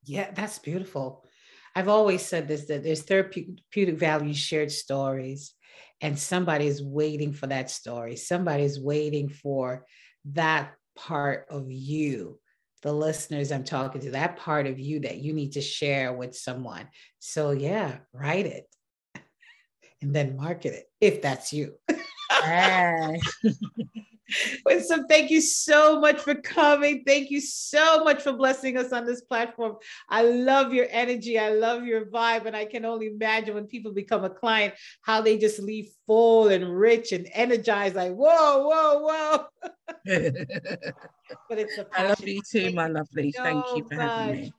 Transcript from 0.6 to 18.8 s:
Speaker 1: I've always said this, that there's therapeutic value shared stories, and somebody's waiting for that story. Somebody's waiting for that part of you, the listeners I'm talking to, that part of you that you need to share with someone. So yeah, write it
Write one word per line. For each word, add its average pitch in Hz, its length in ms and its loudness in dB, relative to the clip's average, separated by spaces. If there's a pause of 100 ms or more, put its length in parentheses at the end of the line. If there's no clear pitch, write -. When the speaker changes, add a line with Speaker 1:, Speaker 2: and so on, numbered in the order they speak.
Speaker 1:
I've 185 120 0
always 208 340 4
said 160 260 -4
this, 147 180 -4
that 143 160 -6
there's 156 200 -2
therapeutic 190 960 0
value 151 380 0
shared 147 380 -2
stories, 135 800 -6 (460)
and 147 180 -4
somebody's 147 640 0
waiting 147 500 -2
for 143 140 -10
that 131 240 -6
story. 117 460 -10
Somebody's 143 640 -2
waiting 147 480 -2
for 131 580 -6 (460)
that 156 400 0 (240)
part 143 520 -4
of 139 220 -12
you, 131 680 -6 (420)
the 147 100 -4
listeners 151 600 -4
I'm 135 100 -4
talking 131 380 -6
to, 139 120 -10
that 143 240 -4
part 151 300 -2
of 135 140 -6
you 147 200 -6
that 131 180 -8
you 143 140 -6
need 143 200 -4
to 143 80 -6
share 139 520 -2
with 123 220 -10
someone. 123 540 -12 (320)
So 147 320 -2
yeah, 147 460 -2 (140)
write 156 340 -2
it - 200 -12 (480)